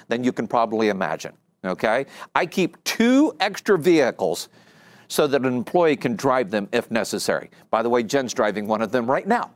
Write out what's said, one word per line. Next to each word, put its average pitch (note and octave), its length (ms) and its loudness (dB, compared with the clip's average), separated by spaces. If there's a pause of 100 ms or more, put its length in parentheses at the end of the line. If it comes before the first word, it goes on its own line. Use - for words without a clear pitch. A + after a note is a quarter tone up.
than A#2+ 160 -2
you B2+ 80 2
can A#2 160 -6
probably A2+ 420 0
imagine, F2+ 440 -4 (320)
okay? A2 400 0 (300)
I D#3 100 2
keep - 380 -2
two C4 560 2
extra F#3+ 380 0
vehicles C3 720 2 (580)
so - 180 2
that C3+ 160 2
an B2+ 60 0
employee C#3 480 2
can B2 200 -2
drive B2+ 360 0
them G2+ 200 -2
if A#2 200 -4
necessary. G2+ 580 -2 (220)
By A2+ 100 2
the A#2 80 -2
way, A#2+ 140 2
Jen's B2+ 300 -2
driving G#2+ 340 -2
one A2 140 -2
of G#2+ 100 -4
them A#2+ 180 -2
right D3+ 180 0
now, A3 280 -2